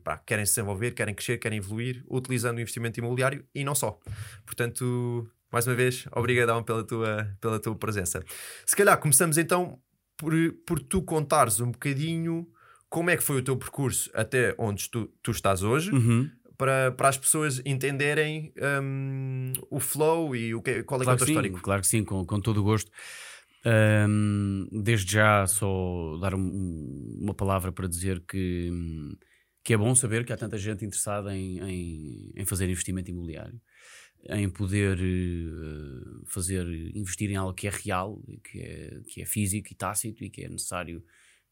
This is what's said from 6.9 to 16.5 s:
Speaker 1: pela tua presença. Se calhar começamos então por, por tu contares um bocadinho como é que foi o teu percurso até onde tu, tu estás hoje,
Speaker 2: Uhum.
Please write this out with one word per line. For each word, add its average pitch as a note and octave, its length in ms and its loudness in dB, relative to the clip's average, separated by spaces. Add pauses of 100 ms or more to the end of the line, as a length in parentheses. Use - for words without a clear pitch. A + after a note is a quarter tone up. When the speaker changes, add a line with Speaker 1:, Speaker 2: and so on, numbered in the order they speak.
Speaker 1:
pela A2 180 0
tua A2 160 -2
presença. G2 480 -2 (420)
Se - 100 2
calhar G3 240 8
começamos D#3 380 4
então E3+ 420 2 (380)
por, D#3 160 -2 (320)
por E3+ 140 0
tu F3+ 220 -2
contares D3+ 580 4
um A#2+ 120 0
bocadinho E3 760 -2 (420)
como E3+ 200 0
é E3+ 80 6
que - 60 -2
foi C#3+ 140 2
o B2+ 40 2
teu C3 160 0
percurso - 560 -2
até A2+ 440 2
onde G2+ 320 -2
tu, A2 200 -4 (120)
tu - 100 0
estás G2 320 2
hoje, D3+ 280 2
Speaker 2:
Uhum. A#2+ 380 4 (280)